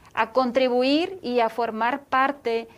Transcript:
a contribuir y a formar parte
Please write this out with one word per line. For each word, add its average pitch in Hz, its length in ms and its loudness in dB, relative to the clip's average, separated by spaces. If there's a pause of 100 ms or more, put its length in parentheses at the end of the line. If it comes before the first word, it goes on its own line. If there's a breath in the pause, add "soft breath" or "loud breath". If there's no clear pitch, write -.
(180 soft breath)
a 226 140 -2
contribuir 262 920 2
y 240 200 0
a 226 80 2
formar 233 540 -4
parte 262 760 -2